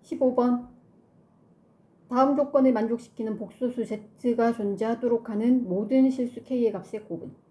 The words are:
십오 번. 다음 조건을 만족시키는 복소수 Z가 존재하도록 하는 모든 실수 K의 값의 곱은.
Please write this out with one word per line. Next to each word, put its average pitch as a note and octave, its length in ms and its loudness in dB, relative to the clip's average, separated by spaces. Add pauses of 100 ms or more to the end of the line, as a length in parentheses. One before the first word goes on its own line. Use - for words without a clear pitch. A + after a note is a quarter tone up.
십오 B3+ 260 0
번. B3 320 0 (1400)
다음 C4+ 260 4
조건을 C4+ 380 4
만족시키는 A3 640 -4
복소수 A#3+ 480 -6 (320)
Z가 A#3 380 2
존재하도록 A3+ 760 -2
하는 A#3 400 2
모든 A3 400 2
실수 B3 340 -4
K의 A#3+ 300 0
값의 G#3 320 -10
곱은. E3+ 260 -10 (200)